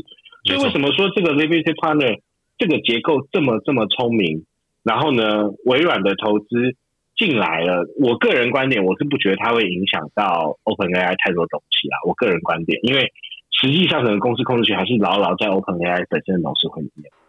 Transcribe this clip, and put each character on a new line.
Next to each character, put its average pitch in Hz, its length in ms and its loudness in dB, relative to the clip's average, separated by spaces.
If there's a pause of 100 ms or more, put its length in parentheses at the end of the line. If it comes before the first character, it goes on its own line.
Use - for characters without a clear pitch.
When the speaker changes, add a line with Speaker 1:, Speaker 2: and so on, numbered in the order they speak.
(460)
Speaker 1:
没 277 100 0
错。 - 0 -
Speaker 2:
所 - 0 -
以 277 100 0
为 233 60 0
什 175 80 -2
么 143 140 0
说 196 160 2
这 208 120 0
个 165 120 2
Liberty 156 400 2
Partner 151 480 0 (360)
这 233 100 0
个 147 140 2
结 117 200 0
构 139 300 0
这 196 100 2
么， 120 240 2
这 147 80 0
么 113 140 2
聪 117 280 -2
明？ 80 300 0 (380)
然 113 160 0
后 147 120 2
呢， 107 380 2 (160)
微 127 140 4
软 151 220 2
的 98 140 2
投 107 240 0
资 107 80 -18 (680)
进 165 200 0
来 82 240 -2
了， 90 220 0 (160)
我 120 180 4
个 - 140 2
人 123 200 2
观 135 180 0
点， 107 160 0
我 95 120 0
是 - 60 -2
不 113 140 -2
觉 98 140 2
得 98 40 2
它 104 160 -2
会 117 120 2
影 90 240 -2
响 78 260 -4
到 85 500 0
Open 92 320 -2
A 90 40 2
I 90 160 0
太 95 180 -2
多 85 140 0
东 - 140 -8 (100)
西 - 180 -2
啦。 - 80 -6 (100)
我 90 60 0
个 120 160 0
人 87 120 0
观 82 220 -2
点， 82 200 -2
因 123 120 0
为 127 160 0 (480)
实 135 120 2
际 175 160 4
上 151 180 0
整 110 80 2
个 104 60 0
公 117 180 0
司 131 60 -2
控 123 180 0
制 107 80 2
权 101 80 0
还 95 80 0
是 123 120 0
牢 98 200 2
牢 92 180 2
在 107 120 -2
Open 95 360 -2
A 87 60 0
I 87 200 0
本 80 160 -2
身 95 100 0
的 87 60 0
董 73 140 -4
事 - 120 0
会 80 160 -8
里 67 100 -10
面， 73 180 -20 (180)